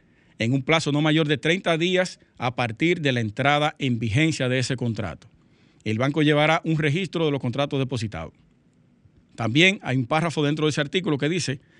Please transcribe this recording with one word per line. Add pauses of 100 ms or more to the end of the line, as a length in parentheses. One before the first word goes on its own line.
(380)
en
un
plazo
no
mayor
de
treinta
días (180)
a
partir
de
la
entrada
en
vigencia
de
ese
contrato. (560)
El
banco
llevará
un
registro
de
los
contratos
depositados. (1000)
También
hay
un
párrafo
dentro
de
ese
artículo
que
dice, (180)